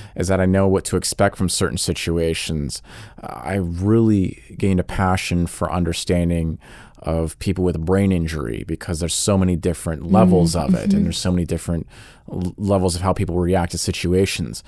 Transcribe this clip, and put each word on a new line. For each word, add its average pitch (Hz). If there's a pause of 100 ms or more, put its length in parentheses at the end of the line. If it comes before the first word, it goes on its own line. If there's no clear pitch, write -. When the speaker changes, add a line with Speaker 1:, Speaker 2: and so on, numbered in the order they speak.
(160)
Speaker 1:
is 87
that 92
I 92
know 95
what 95
to -
expect -
from 92
certain 82
situations. 82 (380)
Uh, -
I 76
really 98 (160)
gained 95
a 90
passion 92
for 82
understanding 85 (400)
of 80
people 92
with 82
brain 95
injury 78
because 80
there's 85
so 101
many 92
different 82
levels 87
Speaker 2:
Mm, 82
Speaker 1:
of -
it, 60 (100)
Speaker 2:
mm-hmm. 98
Speaker 1:
and -
there's 85
so 92
many 90
different 85 (460)
l-, 90
levels 95
of 87
how 95
people 90
react 90
to 87
situations. 90